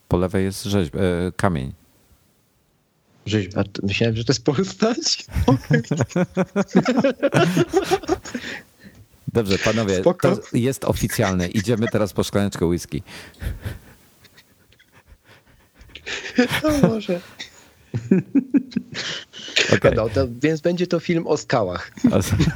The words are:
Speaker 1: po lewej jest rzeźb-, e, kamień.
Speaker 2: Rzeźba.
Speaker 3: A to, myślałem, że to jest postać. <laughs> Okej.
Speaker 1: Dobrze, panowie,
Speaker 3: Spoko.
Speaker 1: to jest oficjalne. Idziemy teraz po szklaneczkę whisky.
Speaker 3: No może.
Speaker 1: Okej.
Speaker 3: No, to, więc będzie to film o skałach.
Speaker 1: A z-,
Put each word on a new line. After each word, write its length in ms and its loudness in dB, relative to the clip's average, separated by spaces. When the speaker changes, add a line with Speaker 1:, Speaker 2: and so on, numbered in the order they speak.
Speaker 1:
po 80 2
lewej 280 2
jest 200 -4
rzeźb-, 320 0
e, 400 0
kamień. 360 0
Speaker 2:
Rzeźba. 340 -2
Speaker 3:
A 40 2
to, 220 -8
myślałem, 300 2
że 80 -4
to 80 0
jest 120 -2
postać. 800 0
<laughs> 200 0
Okej. 360 2
Speaker 1:
Dobrze, 260 2
panowie, 420 0
Speaker 3:
Spoko. 360 2
Speaker 1:
to 60 -10
jest 320 0
oficjalne. 640 0
Idziemy 440 0
teraz 200 0
po 120 0
szklaneczkę 420 0
whisky. 360 -2
Speaker 3:
No 260 4
może. 320 -2
Speaker 1:
Okej. 200 4
Speaker 3:
No, 120 0
to, 180 0
więc 180 2
będzie 260 0
to 140 -2
film 260 -2
o 100 2
skałach. 540 -2
Speaker 1:
A 100 4
z-, 120 0